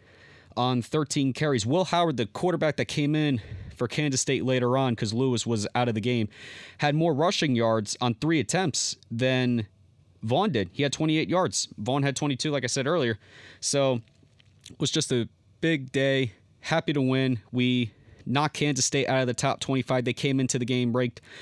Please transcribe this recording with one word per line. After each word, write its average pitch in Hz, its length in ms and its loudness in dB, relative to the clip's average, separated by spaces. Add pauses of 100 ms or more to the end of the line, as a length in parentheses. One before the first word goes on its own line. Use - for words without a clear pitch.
(580)
on 123 240 2
thirteen 143 500 0
carries. 135 320 0
Will 160 220 2
Howard, 170 320 2
the 117 80 0
quarterback 160 500 -2
that 127 80 0
came 147 320 0
in 147 240 0 (340)
for 123 140 -2
Kansas 143 320 -2
State 120 240 0
later 127 340 2
on, 127 160 0
'cause 104 180 -2
Lewis 123 320 0
was 110 300 0
out 120 140 2
of 110 80 -2
the 110 40 0
game, 117 280 0 (500)
had 147 160 2
more 160 180 2
rushing 147 440 2
yards 113 440 2
on 120 140 2
three 160 240 2
attempts - 560 0 (160)
than 123 560 2 (560)
Vaughn 151 300 2
did. 95 200 0
He 143 120 0
had 139 80 0
twenty-eight 156 360 0
yards. 160 380 0 (120)
Vaughn 131 260 0
had 135 100 0
twenty-two, 147 380 -2
like 135 100 -2
I 127 60 -2
said 131 180 -2
earlier. 139 320 0 (400)
So 135 440 0 (680)
it - 80 -20
was 143 140 0
just - 180 -2
a 120 180 0 (320)
big 151 300 0
day. 135 440 0 (260)
Happy 160 320 0
to 143 80 0
win. 131 400 2 (100)
We 123 420 0 (320)
knocked 147 300 0
Kansas 143 300 0
State - 240 0
out 131 140 2
of 127 40 0
the 120 80 -2
top - 240 -2
twenty-five. 131 460 0
They 123 80 0
came 135 260 0
into 131 220 0
the 123 40 -2
game 123 300 0
ranked 123 260 -2 (220)